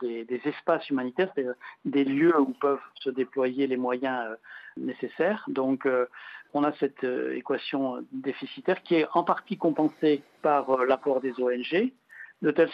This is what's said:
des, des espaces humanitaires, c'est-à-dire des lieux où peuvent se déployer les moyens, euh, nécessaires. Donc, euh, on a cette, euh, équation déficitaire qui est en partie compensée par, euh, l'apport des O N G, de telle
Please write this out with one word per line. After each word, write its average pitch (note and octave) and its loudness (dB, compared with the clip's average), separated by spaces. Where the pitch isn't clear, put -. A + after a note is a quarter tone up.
des, A#2 -6
des B2 -4
espaces D#3 -2
humanitaires, C3+ -2
c'est-à-dire B2+ -2
des C#3 2
lieux D3+ 4
où C3+ 2
peuvent C#3 2
se - -8
déployer B2+ 0
les B2+ -2
moyens, B2+ -2
euh, A2 -10
nécessaires. D#3 -4
Donc, C3+ 0
euh, B2+ 4
on C#3+ 0
a D3 2
cette, - -2
euh, B2+ -2
équation C3 -4
déficitaire C3+ -4
qui E3+ 2
est D3+ 4
en E3+ 4
partie F3+ -2
compensée D3+ 2
par, C#3+ 2
euh, C3 2
l'apport C3 2
des C3 -2
O B2 2
N B2 -2
G, A3 0
de D#3 4
telle D#3+ 4